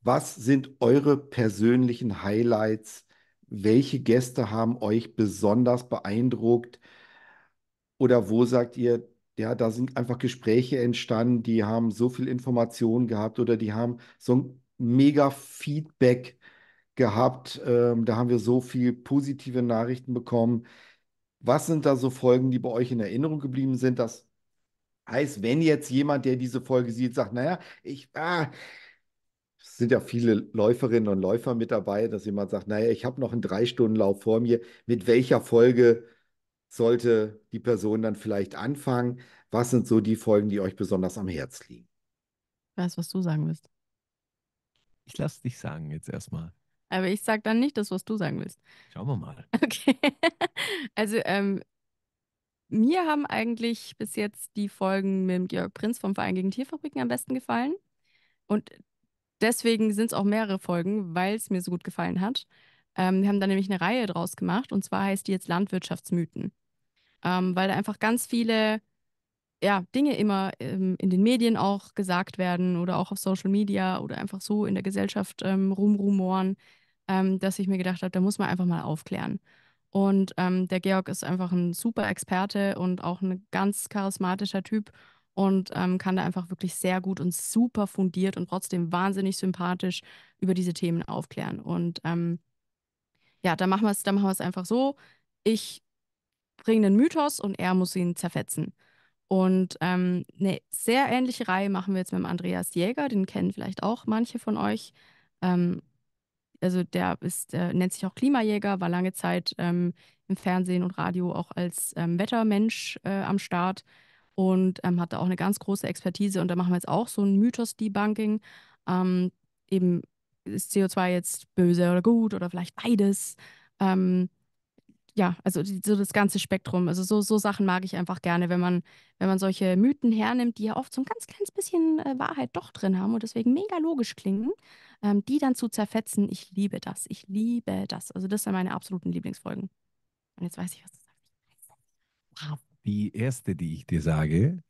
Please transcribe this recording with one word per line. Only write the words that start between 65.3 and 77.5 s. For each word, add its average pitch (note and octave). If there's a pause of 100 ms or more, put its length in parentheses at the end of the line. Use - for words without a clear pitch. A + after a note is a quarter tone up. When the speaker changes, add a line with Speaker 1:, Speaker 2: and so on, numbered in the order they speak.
Speaker 2:
jetzt F#3
Landwirtschaftsmythen. F3 (720)
Ähm, F3+
weil F#3+
da -
einfach G#3
ganz A#3
viele, A3 (800)
ja, G3 (120)
Dinge C#4+
immer, G3
ähm, F#3
in F#3+
den F#3
Medien A#3
auch G3
gesagt F#3
werden F3+
oder F3
auch F#3
auf G3
Social F#3+
Media G3
oder -
einfach G3
so G#3
in G3
der F#3+
Gesellschaft, G3
ähm, F#3+
rumrumoren, G3 (520)
ähm, F#3+
dass F#3+